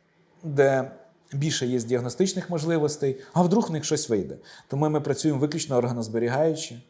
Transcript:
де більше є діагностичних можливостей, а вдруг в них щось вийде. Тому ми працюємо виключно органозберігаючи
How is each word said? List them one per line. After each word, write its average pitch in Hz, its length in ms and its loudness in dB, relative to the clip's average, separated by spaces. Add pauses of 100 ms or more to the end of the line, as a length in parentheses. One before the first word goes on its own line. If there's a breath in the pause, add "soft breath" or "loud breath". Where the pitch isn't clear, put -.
(420)
де 135 480 2 (440)
більше 139 320 -2
є 123 120 0
діагностичних 127 720 -2
можливостей, 147 680 0 (120)
а 175 100 4
вдруг 196 260 4
в - 20 -6
них 151 140 -4
щось - 240 0
вийде. 104 280 -2 (320 loud breath)
Тому 147 200 0
ми 151 120 0
працюємо 143 400 0
виключно 143 360 -2
органозберігаючи 120 1120 0